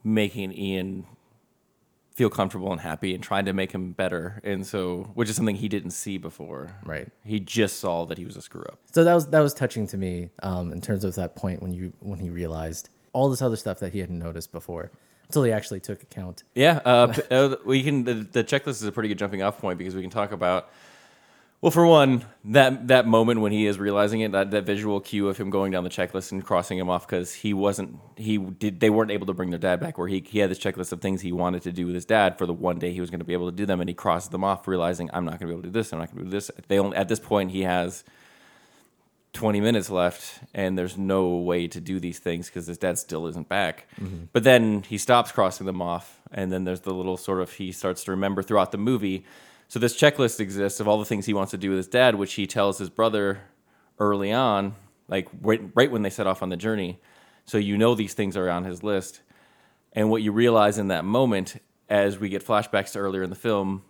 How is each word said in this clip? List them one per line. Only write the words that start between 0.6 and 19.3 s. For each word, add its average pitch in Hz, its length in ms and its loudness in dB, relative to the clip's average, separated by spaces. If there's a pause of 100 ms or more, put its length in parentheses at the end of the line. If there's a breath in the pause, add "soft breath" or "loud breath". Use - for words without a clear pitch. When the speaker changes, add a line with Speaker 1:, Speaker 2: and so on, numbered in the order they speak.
Speaker 1:
feel 117 160 2
comfortable 95 420 -2
and 82 100 -6
happy 92 340 -6
and 87 80 -12
trying 98 220 -2
to 95 80 -2
make 95 200 -2
him 92 200 -8
better. 90 500 -4
And 98 220 -4
so, 92 500 -6
which 117 140 0
is 110 60 -4
something 107 200 0
he 107 140 -6
didn't 95 220 -6
see 98 260 -8
before. 82 580 -14 (100)
Speaker 2:
Right. 78 240 -10 (160)
Speaker 1:
He 107 140 -4
just 98 400 0
saw 85 260 -2
that 82 120 -8
he 87 80 -12
was - 120 -12
a 87 40 -16
screw - 220 -16
up. - 160 -16 (140)
Speaker 2:
So 165 100 6
that 170 100 6
was, 160 140 4
that 156 120 4
was 143 140 4
touching 113 340 -2
to 98 100 -8
me, 90 320 -6 (140)
um, 90 280 -2
in 90 100 -8
terms 98 220 -2
of 92 120 -2
that 90 200 -6
point 92 260 -6
when 92 120 -6
you, 90 260 -8
when 98 200 -10
he 87 100 -6
realized 80 600 -8 (240 soft breath)
all 131 160 4
this 131 120 -2
other 123 140 0
stuff 101 240 -6
that 90 140 -6
he 104 60 -4
hadn't 87 200 -6
noticed 82 320 -10
before 85 400 -12 (360 soft breath)
until 143 160 2
he 120 80 4
actually 104 280 -4
took - 240 -12
account. 90 400 -14 (100)
Speaker 1:
Yeah, 147 300 4
uh, 123 240 8
Speaker 2:
<laughs> 123 60 0
Speaker 1:
p-, 131 80 0 (100)
uh, 135 240 4 (100)
we 135 180 2
can. 139 200 0
The, 123 120 0
the 110 280 -2
checklist 139 240 0 (140)
is - 20 -6
a 104 80 -2
pretty 110 180 -4
good 101 80 -2
jumping 98 240 -4